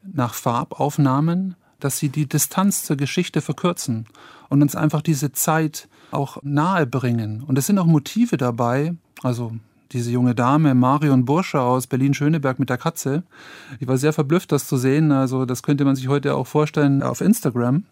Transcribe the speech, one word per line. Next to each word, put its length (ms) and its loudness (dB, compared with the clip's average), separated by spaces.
nach 280 -4
Farbaufnahmen, 1200 0
dass 180 -4
sie 120 -2
die 180 -2
Distanz 560 -2
zur 140 -2
Geschichte 420 -2
verkürzen 680 -4
und 120 4
uns 140 2
einfach 260 0
diese 300 -2
Zeit 560 -2
auch 320 -6
nahe 420 2
bringen. 560 -2
Und 160 0
es 100 0
sind 120 2
auch 60 2
Motive 500 2
dabei, 600 0
also 320 -4
diese 180 -4
junge 240 2
Dame, 400 4
Marion 480 4
Bursche 380 0
aus 260 0
Berlin-Schöneberg 720 0
mit 100 -2
der 80 0
Katze. 460 -4
Ich 80 -8
war 100 0
sehr 140 2
verblüfft, 400 0
das 160 0
zu 80 -2
sehen. 380 2
Also 320 0
das 180 -6
könnte 220 0
man 100 2
sich 140 -6
heute 260 0
auch 120 -4
vorstellen 540 2
auf 200 -4
Instagram. 720 0